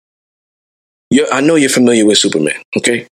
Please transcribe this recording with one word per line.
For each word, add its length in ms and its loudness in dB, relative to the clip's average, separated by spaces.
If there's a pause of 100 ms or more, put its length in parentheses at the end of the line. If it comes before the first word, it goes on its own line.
(1120)
You're, 220 0
I 80 -2
know 160 2
you're 140 2
familiar 360 2
with 120 2
Superman, 360 -2 (220)
okay? 380 -4